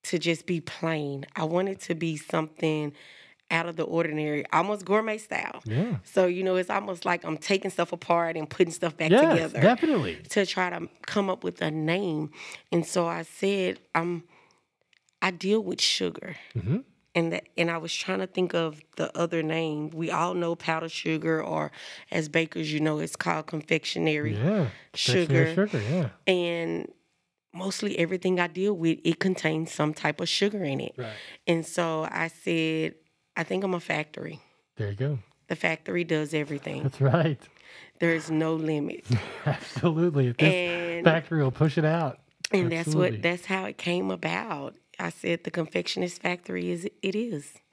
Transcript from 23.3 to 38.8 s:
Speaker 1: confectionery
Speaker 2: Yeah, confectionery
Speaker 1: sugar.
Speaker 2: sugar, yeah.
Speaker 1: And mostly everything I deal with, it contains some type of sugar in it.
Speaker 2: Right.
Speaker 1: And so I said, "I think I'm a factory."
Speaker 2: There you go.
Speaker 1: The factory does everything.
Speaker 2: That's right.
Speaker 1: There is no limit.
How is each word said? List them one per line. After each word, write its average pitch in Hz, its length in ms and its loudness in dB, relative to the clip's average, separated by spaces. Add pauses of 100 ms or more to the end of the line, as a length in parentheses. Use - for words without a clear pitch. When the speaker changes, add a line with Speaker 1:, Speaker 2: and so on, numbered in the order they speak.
Speaker 1:
confectionery 151 880 -2
Speaker 2:
Yeah, 156 320 2 (260)
confectionery 160 640 4
Speaker 1:
sugar. 196 140 2
Speaker 2:
sugar, 143 220 -2
yeah. 160 180 2 (240)
Speaker 1:
And 170 600 -2 (640)
mostly 190 440 -4
everything 180 400 2
I 175 80 4
deal 185 280 0
with, 165 300 2
it 165 160 2
contains 160 520 0
some 151 220 0
type 151 260 -2
of 175 80 -2
sugar 202 340 0
in 139 180 -2
it. - 180 -6
Speaker 2:
Right. 117 100 -8 (380)
Speaker 1:
And 165 200 2
so 160 420 -2
I 165 200 -2
said, 160 680 -2 (420)
"I 170 60 -4
think 190 220 -2
I'm 185 100 0
a 170 60 -4
factory." 151 580 -6 (380)
Speaker 2:
There 104 140 -4
you 101 60 -6
go. 135 220 -2 (300)
Speaker 1:
The 175 80 -2
factory 175 480 -2
does 156 300 -2
everything. 143 500 -4
Speaker 2:
That's 135 160 -2
right. 147 400 4 (580)
Speaker 1:
There 165 160 4
is 160 160 -4
no 160 240 2
limit. 156 500 -2 (220)